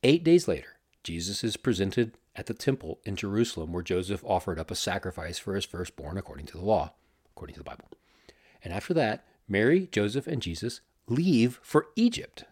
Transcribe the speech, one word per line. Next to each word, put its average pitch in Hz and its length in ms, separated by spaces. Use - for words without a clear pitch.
Eight 160 220
days 170 200
later, - 340
Jesus 85 380
is 113 140
presented 104 640
at - 120
the 110 60
temple - 520
in 101 100
Jerusalem, 101 560
where 90 100
Joseph 92 440
offered 90 340
up 80 100
a 107 60
sacrifice 87 640
for 95 160
his 98 80
firstborn, 87 540
according 76 300
to - 100
the 90 80
law, 98 300
according - 200
to - 80
the - 40
Bible. - 240
And - 120
after 104 200
that, 123 320
Mary, 131 420
Joseph, 104 380
and 139 140
Jesus 90 400
leave 127 560
for - 320
Egypt - 560